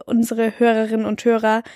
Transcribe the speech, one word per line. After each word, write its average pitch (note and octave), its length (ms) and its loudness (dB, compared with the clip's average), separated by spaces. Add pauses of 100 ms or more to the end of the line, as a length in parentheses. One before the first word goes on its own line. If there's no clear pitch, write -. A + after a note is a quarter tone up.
unsere A3+ 500 -2
Hörerinnen A3 480 0
und G#3+ 180 -6
Hörer, A3 380 2 (140)